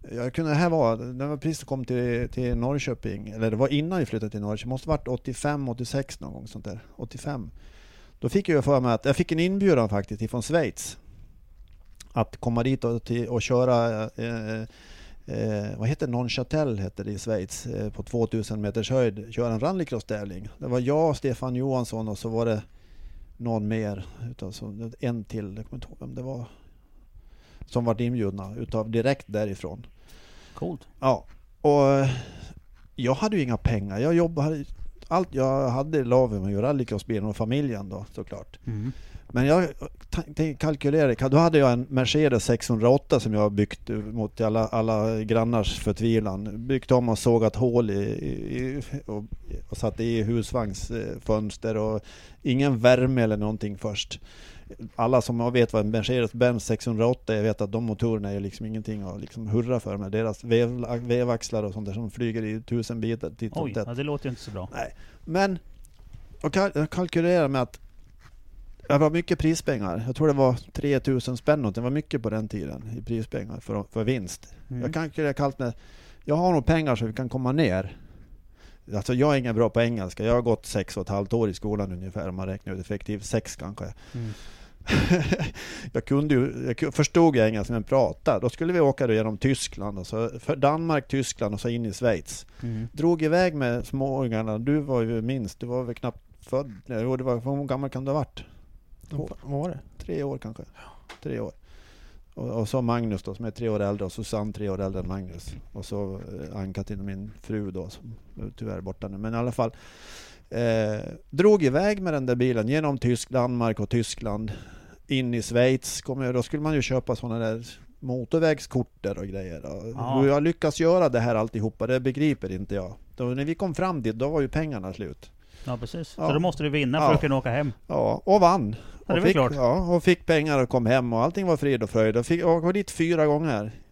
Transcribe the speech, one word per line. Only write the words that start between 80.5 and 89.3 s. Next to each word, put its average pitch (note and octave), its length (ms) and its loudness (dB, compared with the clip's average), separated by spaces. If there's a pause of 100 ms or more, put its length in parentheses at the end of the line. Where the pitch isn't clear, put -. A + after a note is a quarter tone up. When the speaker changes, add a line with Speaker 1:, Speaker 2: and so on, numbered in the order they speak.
Speaker 1:
sex - 320 -4
och G2+ 60 -4
ett - 60 -8
halvt G2+ 240 0
år A2+ 160 2
i F#2 40 -4
skolan G#2 380 -4
ungefär F2+ 380 -6
om F2+ 60 -8
man F#2+ 120 -4
räknar F#2+ 260 -8
ut F#2+ 60 -6
effektivt G#2 460 -6
sex - 300 -4
kanske. G2 300 -10 (280)
Speaker 2:
Mm. A#2 160 -6 (560)
Speaker 1:
<laughs> - 180 2 (920)
Jag - 120 -2
kunde D3 280 2
ju, B2+ 340 0
jag A#2+ 100 -2
ku-, D3+ 140 -2
förstod D#3+ 440 4
jag A2 120 6
engelska A2 260 0
men A2 100 0
pratade. B2+ 560 2
Då A#2+ 100 0
skulle E3 240 -2
vi F3 60 2
åka C#3 280 4
då A2+ 60 4
genom A2 240 0